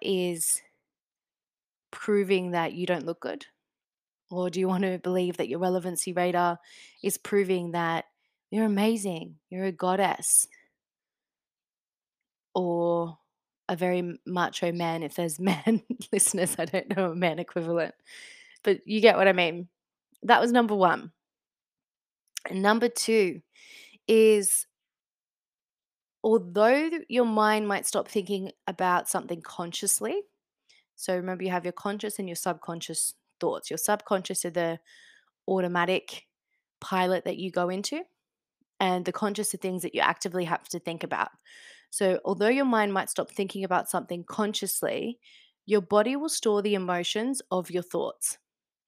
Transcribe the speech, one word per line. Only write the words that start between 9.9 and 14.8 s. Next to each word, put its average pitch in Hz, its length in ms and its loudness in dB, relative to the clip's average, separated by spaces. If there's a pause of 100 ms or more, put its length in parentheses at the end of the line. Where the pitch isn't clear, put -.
Or 170 640 0 (500)
a 180 80 -2
very 180 220 0
m-, 175 280 -6
macho 175 460 -2
man, 170 300 -4